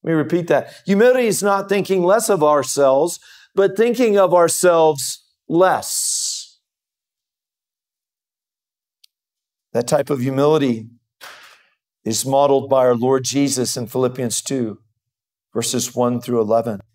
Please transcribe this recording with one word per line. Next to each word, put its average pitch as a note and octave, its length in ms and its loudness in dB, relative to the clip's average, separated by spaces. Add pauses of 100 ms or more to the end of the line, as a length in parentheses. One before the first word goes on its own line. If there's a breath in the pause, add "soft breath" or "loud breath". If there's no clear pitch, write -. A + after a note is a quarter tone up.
Let E3 100 -4
me E3 40 0
repeat E3 320 -2
that. C#3 260 -2 (120)
Humility A#3+ 420 2
is F#3 160 -2
not G3 240 0
thinking G3 360 0
less G#3+ 260 2
of F#3+ 120 2
ourselves, C#3+ 800 2 (340 soft breath)
but F#3+ 220 2
thinking A3+ 420 2
of F3+ 160 4
ourselves E3 920 2 (220)
less. - 1080 -2 (3250)
That A#2+ 140 -4
type C#3+ 220 -2
of C#3 120 -4
humility C3+ 680 0 (1160 loud breath)
is A2 200 -6
modeled C3+ 440 2
by C3 160 2
our B2 100 4
Lord B2+ 300 0
Jesus C3 500 -2
in A#2+ 120 -8
Philippians B2+ 540 -4
two, A#2+ 380 -6 (760)
verses A#2 400 -6
one B2 280 -2
through B2 180 -2
eleven. A2 400 -2 (160)